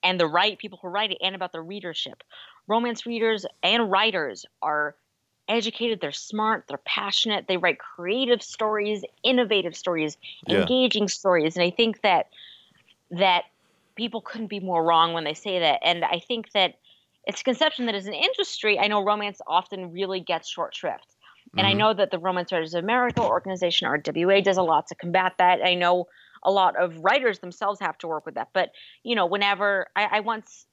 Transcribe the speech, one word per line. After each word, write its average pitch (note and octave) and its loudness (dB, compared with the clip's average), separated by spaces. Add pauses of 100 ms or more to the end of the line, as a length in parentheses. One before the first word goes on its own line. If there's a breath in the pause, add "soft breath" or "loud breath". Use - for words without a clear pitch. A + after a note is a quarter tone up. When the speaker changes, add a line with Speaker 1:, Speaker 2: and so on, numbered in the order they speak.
Speaker 1:
and F#3 0
the E3 4
right, F#3 0
people G3 -14
who F#3+ -14
write G3+ -4
it, F#3+ -8
and F#3+ -4
about F#3 -8
the E3 -10
readership. F3 -10 (460 loud breath)
Romance A#3 0
readers A3+ 0 (200)
and G#3+ 4
writers F#3 0 (160)
are D3+ -2 (540)
educated, A3+ -2
they're C#3+ -6
smart, G#3+ -2
they're C#3 -10
passionate, G#3 -2
they F#3 2
write E3+ 0
creative A#3 0
stories, G#3+ -2 (200)
innovative G#3+ 2
stories, D#3 -2 (300 loud breath)
Speaker 2:
Yeah. F#3+ 2
Speaker 1:
engaging G#3+ 2
stories, E3 2
and F3 4
I F3 2
think A3+ 0
that, F3 4 (840 loud breath)
that F3+ 2 (500)
people A3+ -6
couldn't A3 -10
be G3+ -8
more F3+ 0
wrong E3 4
when E3 -4
they D3+ -4
say F#3 -4
that, D#3 2
and E3+ 0
I E3+ -2
think A3+ -8
that F#3 0 (480 soft breath)
it's - -6
a - -12
conception C4 0
that A3 -2
as F#3+ -8
an G#3 -8
industry, G#3+ -2
I G3+ 2
know G#3 2
romance G#3 -2
often F#3 -2
really F#3 -4
gets E3 -4
short - -6
shrift. - -8 (420 soft breath)
And F#3+ 2
I G3 4
Speaker 2:
Mm-hmm. G3+ 2
Speaker 1:
know G#3+ 4
that G3 0
the F3+ -4
Romance F3+ -2
Writers D#3+ -2
of E3+ -2
America A#3+ 0
organization, F3+ 0
R C3+ 0
W E3+ 0
A, G3 6
does G3 2
a F#3 2
lot D#3+ 2
to - -12
combat F3+ -2
that. F3+ 4
I F3+ 4
know F3+ 2 (360 loud breath)
a - 4
lot F#3+ 4
of F3 0
writers A3 2
themselves G3 -6
have F3 -4
to F3 -10
work D#3 -4
with D#3 -10
that. A2+ -6
But, F#3 2 (320 loud breath)
you A#3 -2
know, G3 2
whenever G3+ 0
I, G3+ 2
I G#3 0
once A3 -8